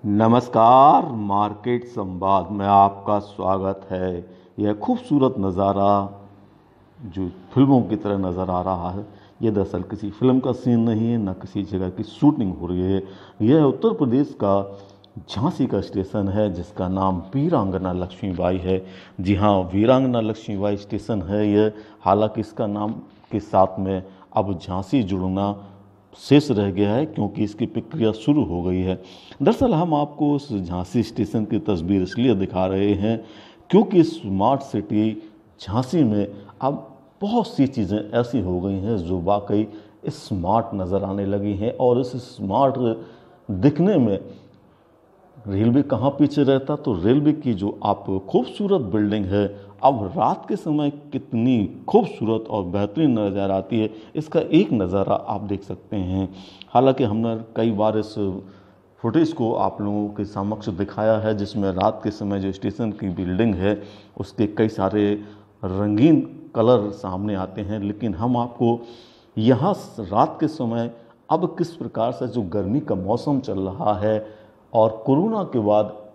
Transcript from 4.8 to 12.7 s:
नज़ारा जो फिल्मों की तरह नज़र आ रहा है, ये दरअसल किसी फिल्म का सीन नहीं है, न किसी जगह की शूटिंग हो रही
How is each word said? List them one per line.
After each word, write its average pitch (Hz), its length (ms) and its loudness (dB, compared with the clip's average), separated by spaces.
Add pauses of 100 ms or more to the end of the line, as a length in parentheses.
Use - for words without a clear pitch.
नज़ारा 98 800 2 (800)
जो 92 300 -8 (260)
फिल्मों 135 280 6
की 98 140 -2
तरह 101 220 -2
नज़र 92 320 -2
आ 90 120 0
रहा 90 280 -4
है, 104 160 -8 (360)
ये 113 80 2
दरअसल 95 320 -2
किसी 104 280 -10
फिल्म 127 300 2
का 127 120 -2
सीन 120 280 2
नहीं 113 300 0
है, 117 80 0
न 98 140 -2
किसी 98 300 -8
जगह 92 280 -4
की 110 120 -10
शूटिंग 107 520 2
हो 82 120 -10
रही 90 140 -2